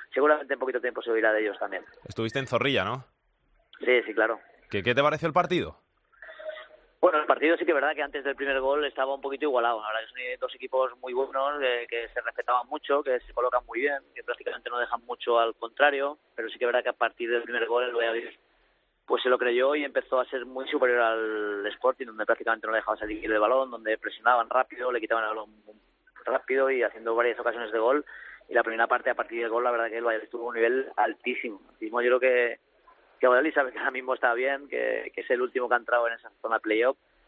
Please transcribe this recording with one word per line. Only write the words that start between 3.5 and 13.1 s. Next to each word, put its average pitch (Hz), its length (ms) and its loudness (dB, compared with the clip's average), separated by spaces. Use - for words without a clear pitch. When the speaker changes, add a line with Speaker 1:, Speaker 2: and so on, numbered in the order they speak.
Speaker 1:
Sí, 123 240 4
sí, 110 100 -10
claro. 110 260 0
Speaker 2:
¿Qué, 101 140 -2
qué 120 100 2
te 127 80 4
pareció 151 260 2
el 156 60 -2
partido? 160 460 0
Speaker 1:
Bueno, 165 180 6
el 151 60 0
partido 147 320 4
sí 165 80 -4
que 165 60 4
es 156 40 2
verdad 143 180 0
que 147 80 -6
antes 143 220 -8
del 139 140 -4
primer 135 240 -2
gol 143 240 0
estaba 135 280 -2
un 135 60 -6
poquito 139 240 -6
igualado. 120 380 2
La 107 60 -8
verdad 110 280 -6
que 123 160 -8
son 127 80 -10
dos 127 160 -6
equipos 131 460 -2
muy 127 100 -8
buenos, 135 480 -2
que, 123 300 0
que 117 180 -6
se 120 140 -8
respetaban 120 480 -2
mucho, 147 340 0
que 127 160 0